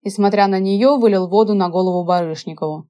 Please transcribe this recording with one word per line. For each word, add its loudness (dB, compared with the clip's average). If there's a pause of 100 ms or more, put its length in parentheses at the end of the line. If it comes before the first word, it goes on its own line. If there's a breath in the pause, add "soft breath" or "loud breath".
и, -8
смотря 2
на 0
неё, 2
вылил 2
воду 2
на 0
голову -2
Барышникову. -4